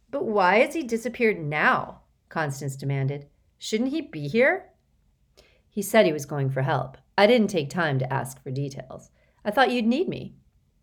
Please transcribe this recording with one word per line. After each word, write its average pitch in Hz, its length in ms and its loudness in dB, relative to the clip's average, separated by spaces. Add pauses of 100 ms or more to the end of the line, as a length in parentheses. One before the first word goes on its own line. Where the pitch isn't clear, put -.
"But - 160 -4
why 202 340 4
has 294 140 2
he 330 100 -4
disappeared 226 560 -2
now?" 156 640 -2 (260)
Constance 143 480 -6
demanded. 139 500 -4 (300)
"Shouldn't 233 320 -2
he 311 120 -4
be 147 260 -10
here?" 269 420 0 (1000)
"He - 140 -8
said 208 240 4
he 160 80 2
was 143 120 -6
going 139 240 -2
for 135 120 -2
help. 139 360 -2 (200)
I 202 100 6
didn't 220 220 6
take 156 200 -2
time 151 300 0
to 135 140 -4
ask 123 280 -6
for 139 100 -10
details. - 580 -10 (340)
I 214 80 -4
thought 247 200 4
you'd 233 140 0
need 269 220 0
me." - 300 -10 (460)